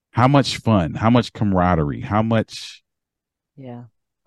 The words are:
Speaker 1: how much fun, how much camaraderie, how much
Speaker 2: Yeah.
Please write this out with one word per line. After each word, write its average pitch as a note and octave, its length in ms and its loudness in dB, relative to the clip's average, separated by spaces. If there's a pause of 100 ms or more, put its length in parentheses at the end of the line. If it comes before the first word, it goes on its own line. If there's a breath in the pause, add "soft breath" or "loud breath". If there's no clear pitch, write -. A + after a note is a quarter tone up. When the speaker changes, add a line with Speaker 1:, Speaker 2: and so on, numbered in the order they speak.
(120)
Speaker 1:
how A#2+ 160 2
much C#3 300 2
fun, - 360 0
how A2 160 0
much A#2+ 240 2
camaraderie, F2+ 680 0
how G2+ 200 -2
much - 600 -4 (760)
Speaker 2:
Yeah. B2 280 -16 (420)